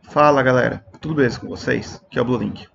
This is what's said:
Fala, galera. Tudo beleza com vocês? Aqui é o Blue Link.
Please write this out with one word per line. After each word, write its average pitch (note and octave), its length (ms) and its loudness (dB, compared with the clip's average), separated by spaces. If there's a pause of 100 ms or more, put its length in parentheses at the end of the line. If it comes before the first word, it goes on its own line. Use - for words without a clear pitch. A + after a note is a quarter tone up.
(160)
Fala, D3 260 6
galera. B2 400 2 (160)
Tudo D#3 160 -8
beleza B2+ 240 0
com - 80 -14
vocês? - 600 -6
Aqui - 120 -6
é B2 40 0
o - 20 0
Blue B2 140 -2
Link. G#2 360 -8